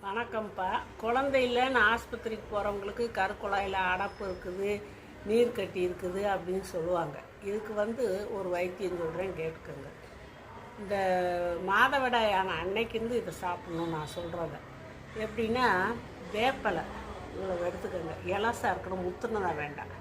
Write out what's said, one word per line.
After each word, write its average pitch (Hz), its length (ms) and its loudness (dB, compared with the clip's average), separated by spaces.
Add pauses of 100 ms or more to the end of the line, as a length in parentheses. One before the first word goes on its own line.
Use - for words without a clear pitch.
வணக்கம்ப்பா. 214 600 -2 (320)
குழந்தை 262 460 4
இல்லைன்னு 247 340 4 (120)
ஆஸ்பத்திரிக்கு 226 600 -4
போறவங்களுக்கு 202 520 0 (140)
கருக்குழாயில 196 640 0 (120)
அடைப்பு 190 360 -2
இருக்குது, 185 420 -2 (580)
நீர் 233 300 6
கட்டி 190 300 -2
இருக்குது 180 340 -2 (120)
அப்படின்னு 185 360 -2
சொல்லுவாங்க. 165 460 0 (320)
இதுக்கு 214 240 -4 (100)
வந்து 226 220 0 (320)
ஒரு 190 180 -2
வைத்தியம் 180 480 -2
சொல்றேன், 170 360 -2
கேட்டுக்கோங்க. 156 500 -6 (920)
இந்த 202 160 -2 (760)
மாதவிடாய் 233 720 6
ஆன 185 220 2
அன்னைக்கு 214 360 0
இருந்து 233 240 0
இதை 175 120 -4 (100)
சாப்பிடணும் 170 520 -2
நான் 151 200 -4
சொல்றத. 170 440 -4 (640)
எப்படின்னா, 226 420 2 (680)
வேப்பலை 220 480 2 (500)
இவ்வளவு 180 340 0
எடுத்துக்கோங்க. 175 460 -4 (200)
இலசா 233 400 2
இருக்கணும், 185 340 -4
முத்துனதா 202 440 0 (100)
வேண்டாம். 143 380 -6